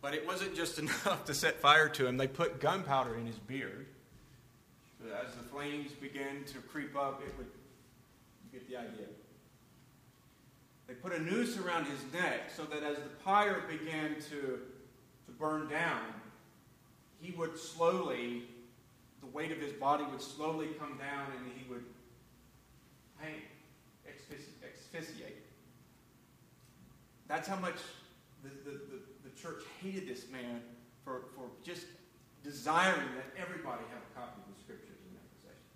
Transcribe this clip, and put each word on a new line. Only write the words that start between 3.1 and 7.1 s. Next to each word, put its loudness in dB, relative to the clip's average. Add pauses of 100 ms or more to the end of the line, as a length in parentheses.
in -2
his -6
beard. -6 (1120)
So -8
as -4
the -10
flames -4
began -6
to -10
creep -4
up, 0